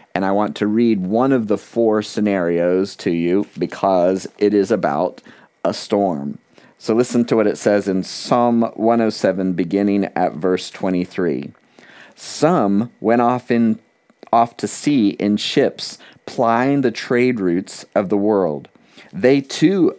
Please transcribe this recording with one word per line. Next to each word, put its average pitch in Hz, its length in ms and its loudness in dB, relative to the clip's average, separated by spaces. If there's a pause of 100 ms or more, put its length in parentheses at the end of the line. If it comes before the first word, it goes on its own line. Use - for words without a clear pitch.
(140)
And 95 120 -2
I 95 60 0
want 104 260 0
to 104 100 0
read 107 400 2
one 123 240 2
of 117 160 0
the 101 100 0
four 110 440 0
scenarios 92 960 0
to 98 140 -2
you 87 360 0 (100)
because 92 720 0 (100)
it 104 160 2
is 101 180 2
about 85 500 -2 (440)
a 87 80 0
storm. 85 640 -4 (400)
So - 180 -2
listen 120 300 0
to 113 100 0
what 110 120 2
it 98 100 0
says 101 320 0
in 92 140 0
Psalm 120 580 0 (140)
one 117 260 2
oh 110 80 2
seven, 95 420 0
beginning 98 540 0 (100)
at 87 200 -2
verse 90 340 -2
twenty-three. 87 840 -4 (640)
Some 120 720 0 (120)
went 117 200 2
off 123 300 0
in, 113 280 2 (520)
off 117 260 2
to 104 100 -4
sea 123 420 0
in 104 260 0
ships, - 600 -2 (280)
plying 127 560 0
the 123 100 0
trade 123 500 -2
routes 90 420 -2 (120)
of 98 120 0
the 104 100 0
world. 95 520 0 (420)
They 131 300 2
too 170 580 2